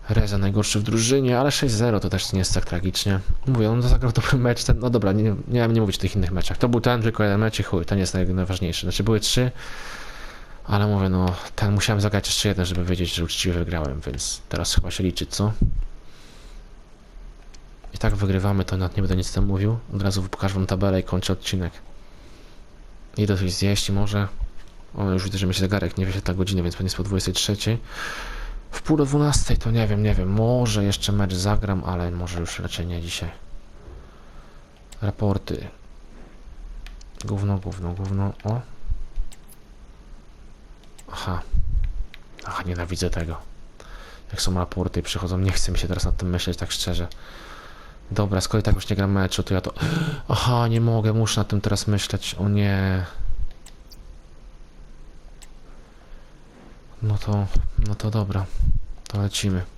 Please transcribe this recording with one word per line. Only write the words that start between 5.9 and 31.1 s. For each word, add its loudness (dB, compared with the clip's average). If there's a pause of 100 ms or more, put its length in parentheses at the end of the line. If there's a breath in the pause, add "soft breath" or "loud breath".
o -6
tych 0
innych 4
meczach. 2
To 4
był 4
ten, 4
tylko 2
jeden 4
mecz 2
i 0
chuj, 0
ten 2
jest 0
naj-, 2
najważniejszy. 0
Znaczy 0
były 4
trzy, 2 (1160 loud breath)
ale 2
mówię, 2
no, 2 (200)
ten 2
musiałem 2
zagrać 2
jeszcze 0
jeden, 2
żeby -2
wiedzieć, 0
że -2
uczciwie -2
wygrałem, -2
więc -6
teraz -2
chyba 4
się -2
liczy, 0
co? 0 (2500 loud breath)
I -10
tak 4
wygrywamy, 2
to -2
nawet -2
nie 2
będę 4
nic 0
tam 4
mówił. 2 (160)
Od -2
razu 0
pokażę -2
wam 2
tabelę 2
i 0
kończę 0
odcinek. -4 (1400 loud breath)
Idę 4
coś 0
zjeść 2
i 0
może. 2 (680)
O, 0
już 2
widzę, -4
że 0
mi 2
się 0
zegarek 0
nie 2
wyświetla -2
godziny, 0
więc -2
pewnie -4
jest -2
po -4
dwudziestej 0
trzeciej. 0 (920 loud breath)
W -8
pół 2
do 4
dwunastej 4
to 0
nie 4
wiem, 2
nie 4
wiem. 2
Może 2
jeszcze 0